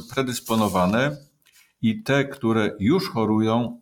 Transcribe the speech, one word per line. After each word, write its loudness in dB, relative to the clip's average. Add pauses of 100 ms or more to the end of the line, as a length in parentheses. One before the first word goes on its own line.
(140)
predysponowane 0 (640)
i 0
te, 2
które 0
już 2
chorują, 0